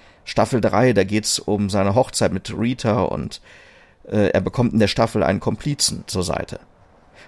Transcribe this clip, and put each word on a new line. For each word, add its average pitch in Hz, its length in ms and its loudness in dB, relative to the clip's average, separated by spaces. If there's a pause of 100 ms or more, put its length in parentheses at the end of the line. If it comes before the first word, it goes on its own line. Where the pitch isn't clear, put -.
(260)
Staffel 110 340 0
drei, 110 340 4
da 98 100 4
geht's 104 360 -2
um 101 300 0
seine 98 260 2
Hochzeit 110 380 0
mit - 240 -6
Rita 113 460 -2
und, - 360 -6 (720)
äh, 104 200 4
er 95 100 2
bekommt 113 320 0
in 113 60 4
der 104 80 4
Staffel 110 360 0
einen 95 160 2
Komplizen - 680 -4
zur 92 160 -2
Seite. - 360 -6 (680)